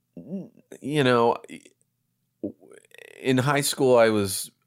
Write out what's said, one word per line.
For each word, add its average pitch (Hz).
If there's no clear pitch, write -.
You 143
know, 120
in 131
high 143
school, 131
I 113
was, 101